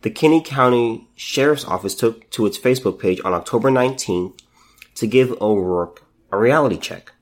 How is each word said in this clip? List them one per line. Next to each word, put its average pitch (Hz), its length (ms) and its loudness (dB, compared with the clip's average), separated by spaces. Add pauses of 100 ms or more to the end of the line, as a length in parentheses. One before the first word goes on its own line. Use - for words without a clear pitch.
The 110 80 -2
Kinney 156 300 2
County 123 720 0
Sheriff's 139 500 -2
Office 95 300 -6
took - 360 -2
to 107 160 0
its 101 120 -2
Facebook 127 400 0
page 92 260 0
on 92 100 0
October 113 360 0
nineteenth 123 720 -2 (540)
to - 120 -4
give 127 260 4 (100)
O'Rourke 92 640 -2 (260)
a 98 60 0
reality 127 400 2
check. - 440 -14